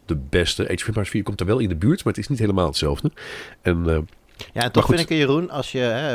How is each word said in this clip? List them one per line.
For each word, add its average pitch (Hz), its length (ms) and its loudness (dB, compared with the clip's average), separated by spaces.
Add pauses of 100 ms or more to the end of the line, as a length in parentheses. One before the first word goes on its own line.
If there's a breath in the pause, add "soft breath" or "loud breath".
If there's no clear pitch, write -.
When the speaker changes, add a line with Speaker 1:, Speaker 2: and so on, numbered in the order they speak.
Speaker 1:
de 82 100 -2
beste. 85 480 0
Age - 100 -2
of - 140 -4
Empires 107 220 -2
vier 104 140 -2
komt 101 160 -6
er 90 60 -2
wel 113 140 2
in 107 100 0
de 87 60 -2
buurt, 107 280 2
maar 107 100 0
het 104 80 -6
is - 80 -8
niet 135 100 -2
helemaal 95 260 2
hetzelfde. 73 460 0 (500 loud breath)
En, 85 260 2
eh, 82 60 2
Speaker 2:
Ja, 78 40 2
en - 560 -10
Speaker 1:
maar 120 180 -2
Speaker 2:
toch - 140 4
Speaker 1:
goed. 175 100 6
Speaker 2:
vind 165 140 0
ik, 160 80 2
Jeroen, 151 320 2
als 135 220 -6
je, 131 80 -4
hè, 123 360 0